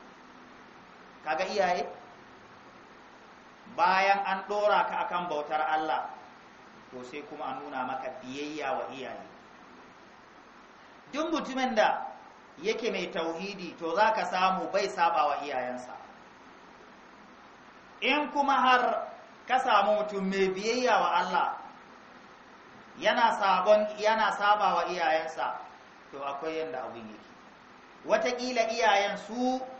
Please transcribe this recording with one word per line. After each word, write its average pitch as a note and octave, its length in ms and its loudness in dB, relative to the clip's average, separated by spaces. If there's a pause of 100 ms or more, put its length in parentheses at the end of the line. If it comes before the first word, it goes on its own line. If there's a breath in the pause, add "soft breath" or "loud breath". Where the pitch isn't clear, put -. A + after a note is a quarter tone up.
(1200)
Kaga D#3+ 260 -2
iyaye? G3 400 0 (1800)
Bayan F#3+ 520 4
an F#3+ 280 -2
ɗora G3+ 400 2
ka F3 120 -4
akan F3 300 -2
bautar D3+ 320 -2
Allah, D#3 500 -2 (800)
to B2 160 -14
sai D3 180 -12
kuma D3 220 -12
a C3+ 100 -6
nuna C#3 320 -8
maka C3 240 -6 (120)
biyayya C#3+ 500 -6
wa - 160 -4
iyaye. A#2 380 -12 (1800)
Duk D#4 220 -4
mutumin B3+ 420 -2
da G3+ 320 2 (560)
yake A3+ 280 -2
mai F3+ 200 -4
tauhidi, E3+ 680 -6
to E3 160 -4
za A3 180 4
ka F#3+ 120 0
samu F#3 460 0
bai G3 180 2
saba E3 380 2
wa C#3+ 160 0
iyayensa. B2+ 540 -6 (2000)
In C4+ 300 0
kuma C#4 240 2
har B3 540 2 (400)
ka B3 100 2
samu G#3+ 380 4
mutum G3 340 -2
mai F#3+ 180 2
biyayya A3 520 2
wa F3 80 2 (100)
Allah, F3+ 400 0 (1400)
yana A3+ 340 2
sabon, G#3 560 4 (100)
yana G#3 340 2
saba G3+ 420 2
wa E3+ 100 0
iyayensa, D#3+ 760 -2 (540)
to C#3 80 -12
akwai D3+ 380 -6
yanda C3+ 260 -6
abun A2+ 240 -12
yake. G#2+ 160 -18 (840)
Wataƙila A#3 640 0
iyayen G3+ 460 2
su B3 440 -2 (200)